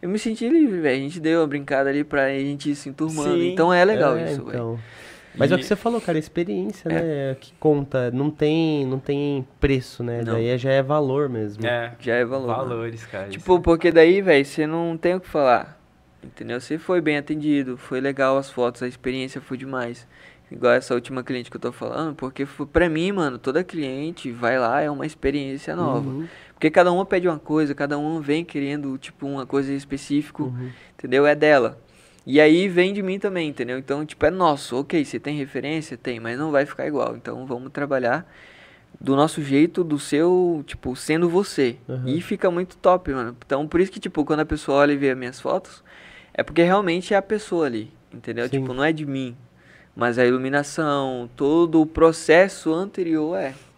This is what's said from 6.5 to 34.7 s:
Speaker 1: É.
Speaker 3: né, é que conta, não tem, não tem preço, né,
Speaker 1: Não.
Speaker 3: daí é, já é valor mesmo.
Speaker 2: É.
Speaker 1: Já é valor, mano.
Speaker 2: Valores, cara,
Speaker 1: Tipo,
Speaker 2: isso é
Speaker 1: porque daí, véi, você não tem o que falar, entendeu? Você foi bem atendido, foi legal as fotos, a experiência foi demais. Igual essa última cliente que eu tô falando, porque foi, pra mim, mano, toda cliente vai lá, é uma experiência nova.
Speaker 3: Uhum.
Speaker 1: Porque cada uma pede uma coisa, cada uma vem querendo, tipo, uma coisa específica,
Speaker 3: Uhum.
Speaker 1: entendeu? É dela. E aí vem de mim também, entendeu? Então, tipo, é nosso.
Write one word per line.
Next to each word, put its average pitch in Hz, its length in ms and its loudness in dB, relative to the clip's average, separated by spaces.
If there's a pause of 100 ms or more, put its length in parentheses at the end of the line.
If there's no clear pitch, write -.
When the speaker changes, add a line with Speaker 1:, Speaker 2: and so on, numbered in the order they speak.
Speaker 1:
É. - 20 0
Speaker 3:
né, 156 400 -2
é 131 80 -4
que - 200 -20
conta, 139 500 2
não 135 220 -2
tem, 151 560 0
não 131 100 -2
tem 143 500 -2 (120)
preço, 135 440 0
né, 117 200 -4
Speaker 1:
Não. 113 100 -2
Speaker 3:
daí 113 140 0
é, 123 100 0
já 131 140 -2
é 135 100 4
valor 143 480 0
mesmo. 110 360 -6
Speaker 2:
É. 120 340 -4
Speaker 1:
Já 117 160 0
é 120 100 2
valor, 131 220 -4
mano. 123 220 -4
Speaker 2:
Valores, 117 360 -8
cara, 101 240 -10
Speaker 1:
Tipo, 180 240 2
Speaker 2:
isso 175 60 6
é - 20 -4
Speaker 1:
porque 170 300 4
daí, 170 320 8
véi, 151 200 6
você 151 220 -2
não 165 320 -4
tem 170 160 0
o 185 60 -2
que 185 80 -16
falar, 131 520 2 (440)
entendeu? 120 360 -10
Você 151 200 -6
foi 180 200 0
bem 151 180 0
atendido, 143 600 -2
foi 131 240 -6
legal 135 380 2
as 139 100 -8
fotos, 120 320 -2
a 127 60 -4
experiência 131 520 -8
foi 131 160 -10
demais. 127 520 -8 (440)
Igual 120 220 2
essa 127 220 0
última 123 280 -6
cliente 123 280 -8
que 120 60 -14
eu - 40 -14
tô 123 100 -6
falando, 127 440 -6
porque 135 280 -8
foi, 143 220 -10
pra 170 240 2
mim, 165 220 0
mano, 151 260 -2
toda 139 260 -2
cliente 147 680 -8
vai 120 260 0
lá, 123 240 2
é 151 80 0
uma 143 160 -6
experiência 139 720 -4
nova. 143 340 -2
Speaker 3:
Uhum. 147 180 -8 (280)
Speaker 1:
Porque 156 160 2
cada 180 200 6
uma 185 140 2
pede 185 240 0
uma 160 80 -4
coisa, 151 380 -2
cada 147 240 -4
uma 156 200 -4
vem 151 240 -2
querendo, 139 540 -6
tipo, - 300 -14
uma 139 180 -6
coisa 139 260 -2
específica, 139 720 -4
Speaker 3:
Uhum. 127 280 -8 (280)
Speaker 1:
entendeu? 135 300 4
É 147 80 6
dela. 143 440 4 (460)
E 139 160 6
aí 160 260 8
vem 180 260 2
de 202 100 -4
mim 190 160 -4
também, 185 300 -4
entendeu? 127 280 -6
Então, 139 280 -6
tipo, - 200 -6
é 147 60 6
nosso. 160 480 0